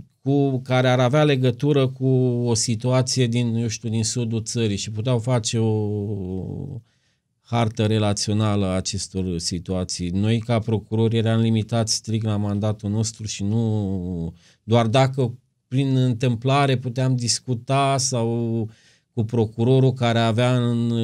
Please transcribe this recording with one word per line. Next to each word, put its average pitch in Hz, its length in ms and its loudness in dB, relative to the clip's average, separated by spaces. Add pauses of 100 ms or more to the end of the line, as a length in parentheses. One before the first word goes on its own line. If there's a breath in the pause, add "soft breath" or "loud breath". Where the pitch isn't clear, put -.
(220)
cu, 139 360 2
care 127 300 0
ar 127 120 4
avea 131 240 4
legătură 135 640 2
cu 131 180 -4 (380)
o 120 100 2
situație 127 720 0
din, 117 280 0
eu 117 140 0
știu, 110 200 -8
din 110 160 0
sudul 113 380 -2
țării 113 340 -2
și 101 140 -8
puteau 113 280 -2
face 117 400 0
o 101 1200 -2 (600)
hartă 117 460 -2
relațională 104 800 0
a 92 80 -2
acestor 92 640 -4
situații. 90 680 -4
Noi, 104 300 0
ca 113 200 0
procurori, 110 580 0
eram 113 240 2
limitați 113 540 0
strict 110 300 -4
la 107 120 0
mandatul 104 540 -2
nostru 110 360 -2
și 98 180 -6
nu, 98 920 -2 (280 soft breath)
doar 113 240 2
dacă 131 520 2 (300)
prin 135 280 0
întâmplare 127 800 2
puteam 131 400 -2
discuta 131 840 -2
sau 117 680 -2 (460 loud breath)
cu 113 100 0
procurorul 117 680 2
care 117 260 2
avea 117 380 2 (120)
în 117 200 0 (160)